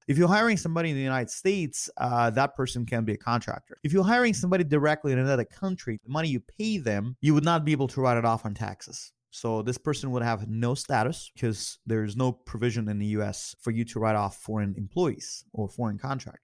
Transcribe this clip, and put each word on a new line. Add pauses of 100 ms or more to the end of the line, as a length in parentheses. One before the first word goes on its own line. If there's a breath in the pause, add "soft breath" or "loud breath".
If
you're
hiring
somebody
in
the
United
States,
uh,
that
person
can
be
a
contractor.
If
you're
hiring
somebody
directly
in
another
country,
the
money
you
pay
them,
you
would
not
be
able
to
write
it
off
on
taxes. (180)
So
this
person
would
have
no
status
because
there's
no
provision
in
the
U
S
for
you
to
write
off
foreign
employees
or
foreign
contract.